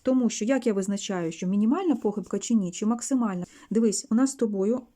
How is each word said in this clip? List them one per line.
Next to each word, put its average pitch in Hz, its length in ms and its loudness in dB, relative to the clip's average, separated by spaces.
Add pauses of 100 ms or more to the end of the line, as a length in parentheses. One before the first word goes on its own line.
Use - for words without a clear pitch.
Тому 254 280 2
що, - 140 -4
як 262 220 0
я 226 60 4
визначаю, 190 600 -2
що 180 140 -6
мінімальна 240 500 2
похибка 208 420 -4
чи 233 160 -2
ні, 185 180 0
чи - 140 -4
максимальна? 226 580 -2 (260)
Дивись, 214 400 2
у 214 40 2
нас 269 160 4
з - 40 -10
тобою 214 480 0 (140)